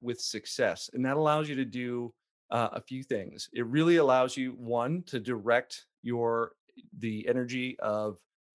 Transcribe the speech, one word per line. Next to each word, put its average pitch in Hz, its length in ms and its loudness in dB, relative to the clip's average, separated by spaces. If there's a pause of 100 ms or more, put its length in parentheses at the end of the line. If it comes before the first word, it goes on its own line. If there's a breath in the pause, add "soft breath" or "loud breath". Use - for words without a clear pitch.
with 120 200 -6
success, - 720 -2
and 127 120 -2
that 135 120 0
allows 156 320 2
you 147 60 -6
to 135 100 -2
do, 123 480 -6 (380)
uh, 117 220 0
a 117 80 -8
few 131 240 -10
things. - 480 -6
It 117 140 -2
really 160 300 6
allows 131 400 6
you, 127 160 -2
one, 120 520 -2
to 123 160 -6
direct 117 680 0 (160)
your, 117 500 0 (460)
the 107 300 -4
energy 127 500 -2
of 107 400 -2 (360)